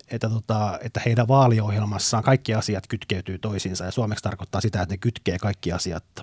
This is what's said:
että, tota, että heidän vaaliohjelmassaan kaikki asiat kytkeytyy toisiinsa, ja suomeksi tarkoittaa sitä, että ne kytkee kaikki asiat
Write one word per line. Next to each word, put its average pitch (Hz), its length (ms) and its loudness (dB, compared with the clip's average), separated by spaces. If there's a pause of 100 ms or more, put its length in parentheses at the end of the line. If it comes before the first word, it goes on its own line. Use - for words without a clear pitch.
(100)
että, 113 180 -2
tota, 107 540 -2
että - 240 -6
heidän 117 220 4
vaaliohjelmassaan 107 960 4
kaikki 131 300 4
asiat 107 320 -2
kytkeytyy 92 520 -4
toisiinsa, 92 460 -4
ja 90 60 -4
suomeksi 107 340 -2
tarkoittaa - 360 -4
sitä, 104 220 0
että 87 100 -4
ne 98 60 -4
kytkee - 400 -2
kaikki 95 340 -2
asiat 82 320 -6 (180)